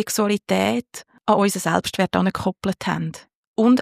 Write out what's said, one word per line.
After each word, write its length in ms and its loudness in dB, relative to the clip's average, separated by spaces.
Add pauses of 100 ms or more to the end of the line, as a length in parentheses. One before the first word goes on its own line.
(260)
Sexualität 800 -2 (220)
an 100 4
unseren 240 0 (120)
Selbstwert 440 -2
angekoppelt 680 -2
haben. 260 -4 (460)
Und 240 6